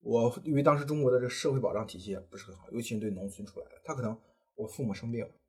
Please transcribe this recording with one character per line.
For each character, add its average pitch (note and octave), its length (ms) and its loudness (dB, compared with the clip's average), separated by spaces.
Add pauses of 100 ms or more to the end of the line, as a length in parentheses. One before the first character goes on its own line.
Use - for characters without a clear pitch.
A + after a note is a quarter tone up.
我， A#2 440 4
因 D#3 100 0
为 C#3+ 80 6
当 D3 160 6
时 C#3+ 60 -2
中 D3+ 180 0
国 B2+ 80 6
的 B2+ 80 6
这 B2 60 2
个 B2 40 -2
社 C#3+ 240 0
会 C3+ 80 2
保 G#2+ 140 0
障 G#2 120 -2
体 F#2 120 -12
系 G2 120 -10
也 F#2+ 80 -4
不 - 180 -16
是 G2 100 -14
很 F#2+ 100 -18
好， - 140 -20
尤 A#2 100 -4
其 - 80 -6
是 G#2+ 100 -2
对 G#2+ 120 -2
农 F#2+ 180 -4
村 G#3 180 -10
出 - 140 -14
来 - 60 -12
的， - 60 -20 (120)
他 D#3 100 -8
可 C3 60 -6
能 A2+ 180 -4 (360)
我 G#2+ 120 -8
父 - 160 -8
母 G#2 120 -2
生 A#2 180 -6
病 A2+ 180 -4 (180)